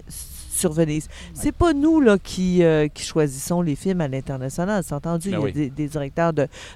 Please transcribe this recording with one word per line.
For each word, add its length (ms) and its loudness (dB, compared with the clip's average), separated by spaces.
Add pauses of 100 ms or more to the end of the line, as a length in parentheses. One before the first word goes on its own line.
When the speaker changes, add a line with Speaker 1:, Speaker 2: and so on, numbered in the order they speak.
Speaker 1:
sur 640 -4
Venise. 320 0
Speaker 2:
Ouais. 60 -16 (240)
Speaker 1:
C'est 200 -2
pas 180 4
nous, 280 4
là, 160 8
qui, 460 0
euh, 260 4
qui 160 -12
choisissons 560 0
les 140 0
films 260 -2
à 80 -2
l'international, 760 -4
c'est 120 -8
entendu, 340 -4
Speaker 2:
Ben 80 -2
Speaker 1:
il 20 -2
y 40 -2
a 20 0
Speaker 2:
oui. 80 -2
Speaker 1:
des, 160 -2
des 180 -6
directeurs 460 -2
de, 140 2 (280)